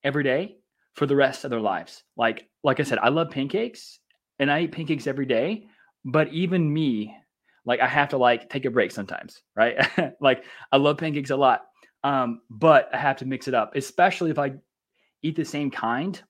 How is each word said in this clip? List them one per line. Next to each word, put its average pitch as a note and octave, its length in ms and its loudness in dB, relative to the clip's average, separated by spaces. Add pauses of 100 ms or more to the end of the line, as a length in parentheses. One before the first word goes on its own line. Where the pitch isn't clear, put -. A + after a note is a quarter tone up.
every C#3+ 200 -2
day C#3+ 340 -2 (360)
for C#3+ 120 -2
the C#3 100 2
rest C3+ 280 2
of C3+ 80 -8
their A#2 80 -2
lives. F#2+ 440 -4 (120)
Like, A2+ 340 0 (140)
like C3 160 2
I D3 40 -2
said, C3 160 -2
I A#2 100 2
love D#3 200 0
pancakes F#3 680 -6 (400)
and C#3 120 2
I D#3 100 2
eat E3 100 -4
pancakes D3+ 360 -4
every C3+ 180 -4
day, C3+ 420 -2 (380)
but D3 280 0
even E3+ 380 0
me, A#2 440 -2 (500)
like, B2 140 0
I B2+ 80 4
have C#3+ 220 0
to, C#3 80 -2
like, A#2+ 320 2
take C3+ 160 -6
a B2+ 60 -2
break A2+ 200 2
sometimes, - 500 -12 (140)
right? A2+ 220 2 (200)
<laughs> D#3+ 240 -4
Like, C3 240 2 (260)
I C#3 60 6
love D3 200 2
pancakes D3 320 -4
a C3+ 60 -2
lot. C3 300 2 (380)
Um, B2+ 460 -2
but C3 440 6
I C3 40 -4
have C3+ 200 0
to C3 80 -12
mix C3 220 -8
it B2+ 60 -2
up, A2+ 220 0
especially F3 560 0
if D3+ 80 -2
I C#3 140 -2 (720)
eat D#3 120 -4
the D#3 100 -2
same D3 260 -4
kind, C3+ 580 -4